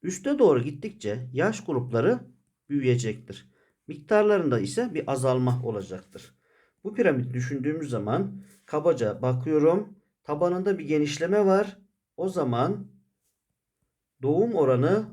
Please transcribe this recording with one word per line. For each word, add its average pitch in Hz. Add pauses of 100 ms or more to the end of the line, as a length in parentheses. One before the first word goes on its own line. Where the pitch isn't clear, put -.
Üste 185
doğru 151
gittikçe 123
yaş 180
grupları 127 (480)
büyüyecektir. 120 (340)
Miktarlarında 190
ise 220
bir 151
azalma 127
olacaktır. 95 (500)
Bu 208
piramit 127
düşündüğümüz 139
zaman 120 (240)
kabaca 147
bakıyorum, 151 (260)
tabanında 180
bir 156
genişleme 156
var. 196 (380)
O 180
zaman 156 (1400)
doğum 180
oranı 156